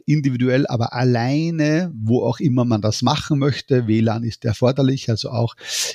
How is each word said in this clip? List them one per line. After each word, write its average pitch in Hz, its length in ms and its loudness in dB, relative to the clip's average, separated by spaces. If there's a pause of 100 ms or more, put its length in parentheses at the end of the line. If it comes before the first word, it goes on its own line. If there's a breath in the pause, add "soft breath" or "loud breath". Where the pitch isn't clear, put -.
individuell, 135 600 2
aber 117 260 -2
alleine, 151 1000 0
wo 113 280 2
auch 120 180 -2
immer 123 260 2
man 110 160 0
das 107 180 0
machen 143 380 0
möchte, 135 480 0
W 110 140 2
lan 113 240 0
ist 113 200 -8
erforderlich, 131 640 0
also 113 220 -2
auch 117 240 -2 (400 loud breath)